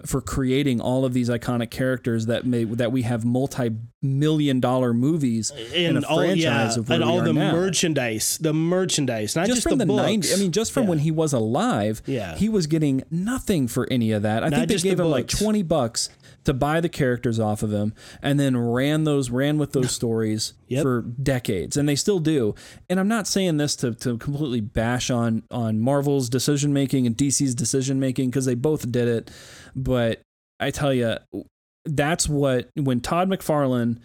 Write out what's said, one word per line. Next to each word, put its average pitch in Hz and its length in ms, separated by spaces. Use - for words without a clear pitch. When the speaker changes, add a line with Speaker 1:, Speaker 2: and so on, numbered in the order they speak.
Speaker 1:
for 135 160
creating 131 580
all 131 260
of 127 80
these 123 140
iconic 120 440
characters 120 560
that 117 180
may, 120 200
that 117 260
we 131 100
have 117 240
multi-million 135 1300
dollar 127 340
movies 123 580
in 165 240
Speaker 2:
And 143 80
Speaker 1:
a - 20
Speaker 2:
all, 156 120
Speaker 1:
franchise 175 240
Speaker 2:
yeah, 120 40
Speaker 1:
of 113 100
where 165 120
Speaker 2:
and 165 40
Speaker 1:
we - 60
Speaker 2:
all 175 100
Speaker 1:
are - 40
Speaker 2:
the 165 80
Speaker 1:
now. 151 180
Speaker 2:
merchandise, 156 880
the 151 140
merchandise, 156 840
not 175 120
Speaker 1:
Just 254 100
Speaker 2:
just 240 120
Speaker 1:
from - 100
Speaker 2:
the 240 60
Speaker 1:
the - 80
Speaker 2:
books. - 100
Speaker 1:
nineties, 214 300
I 185 80
mean, 190 100
just 220 200
from 269 120
Speaker 2:
Yeah. 202 60
Speaker 1:
when 160 100
he 156 120
was 156 220
alive, 113 720
Speaker 2:
Yeah. 101 300
Speaker 1:
he 190 140
was 190 180
getting 147 420
nothing 180 580
for 123 240
any 117 200
of 107 100
that. 107 220
I - 60
Speaker 2:
Not 147 80
Speaker 1:
think 165 120
they 233 60
Speaker 2:
just 170 80
the 190 60
Speaker 1:
gave 180 100
him, 175 100
like, 135 180
Speaker 2:
books. - 120
Speaker 1:
twenty 214 240
bucks 151 460
to 151 80
buy 143 260
the 170 100
characters 123 480
off 107 260
of 107 80
him, 104 220
and 143 180
then 135 180
ran 131 460
those, 143 260
ran 139 280
with 147 160
those 123 180
Speaker 2:
<laughs> - 40
Speaker 1:
stories 110 580
Speaker 2:
Yep. 135 160
Speaker 1:
for 123 180
decades. 123 720
And 147 140
they 143 60
still 196 240
do. 143 360
And 185 100
I'm 190 100
not 220 180
saying 185 300
this 147 200
to, 120 180
to 120 220
completely 139 440
bash 117 480
on, 117 420
on 110 280
Marvel's 139 500
decision-making 139 760
and 117 120
D 143 120
C's 131 260
decision-making, 131 760
'cause 131 140
they 123 100
both 127 360
did 120 160
it. 113 240
But 123 460
I 139 120
tell 139 220
ya, 117 240
that's 151 440
what, 139 460
when 131 260
Todd 180 280
McFarlane, 131 760